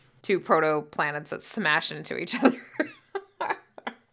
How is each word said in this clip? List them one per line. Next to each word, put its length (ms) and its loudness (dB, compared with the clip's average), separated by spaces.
two 180 2
protoplanets 920 2
that 100 -6
smash 500 2
into 280 -8
each 160 -4
<laughs> 80 -2
other. 160 4